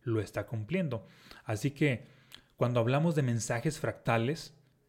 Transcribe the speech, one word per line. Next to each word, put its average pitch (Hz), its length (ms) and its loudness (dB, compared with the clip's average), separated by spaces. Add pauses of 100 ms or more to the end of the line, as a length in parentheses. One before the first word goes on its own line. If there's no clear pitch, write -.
lo 110 180 0
está 101 260 -4
cumpliendo. 120 600 -4 (380)
Así 117 280 -2
que 143 340 0 (500)
cuando 123 240 2
hablamos 143 360 2
de 151 60 4
mensajes 120 580 0
fractales, 120 760 0 (320)